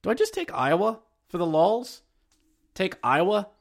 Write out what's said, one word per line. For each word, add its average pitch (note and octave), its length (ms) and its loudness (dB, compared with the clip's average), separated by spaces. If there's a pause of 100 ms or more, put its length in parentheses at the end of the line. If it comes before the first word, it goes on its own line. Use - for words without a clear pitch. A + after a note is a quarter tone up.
Do - 80 -6
I A#3 60 2
just G#4 180 0
take F4+ 220 -8
Iowa F#3 460 0 (280)
for - 80 -10
the E3+ 100 -2
lulz? F#3+ 540 0 (720)
Take F#3 300 -4
Iowa? F#3 460 0 (120)